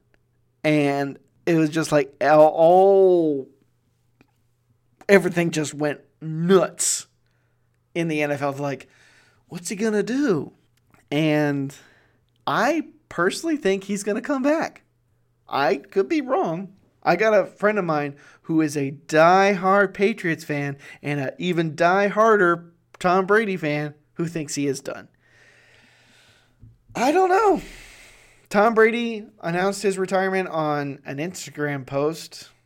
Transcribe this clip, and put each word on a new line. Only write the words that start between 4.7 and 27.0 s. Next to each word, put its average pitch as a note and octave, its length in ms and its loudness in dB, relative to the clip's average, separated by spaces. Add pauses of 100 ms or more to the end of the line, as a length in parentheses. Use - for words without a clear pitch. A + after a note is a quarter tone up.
everything F3 400 4
just D3+ 240 -4
went C#3+ 260 -4 (220)
nuts E3 840 0 (880)
in E3+ 140 -4
the D3+ 140 -2
N D3 80 0
F C#3+ 100 -4
L. C#3+ 120 -2
Like, C#3 360 -8 (600)
"What's F3 200 -14
he A3 80 -8
gonna G#3 260 0
do?" A3 520 -2 (560)
And D3 680 0 (680)
I F#3+ 380 -2 (260)
personally C#4+ 480 -2
think G3 260 -2
he's G3+ 200 -6
gonna G#3 180 -4
come C4+ 200 -4
back. D4 420 -4 (640)
I D3 300 0
could - 320 -4
be D#4 140 -2
wrong. G#3 500 -4 (300)
I E3+ 140 2
got G#3+ 180 2
a F#3+ 100 4
friend G#3 340 -2
of F#3 60 -2
mine D3 320 -4 (260)
who D#3+ 200 0
is D3 120 -2
a C#3 180 -4 (140)
diehard F#3+ 840 4
Patriots F3+ 520 -2
fan C#3+ 340 -6 (240)
and D3 180 -4
an C3 160 -6
even E3 400 -2
dieharder F#3+ 920 2 (280)
Tom F#3 280 2
Brady G3+ 320 2
fan D3 340 -4 (220)
who E3+ 120 -6
thinks D#3+ 280 -8
he C#3+ 120 -4
is C3+ 140 -4
done. - 280 -14 (1900)
I B3+ 180 0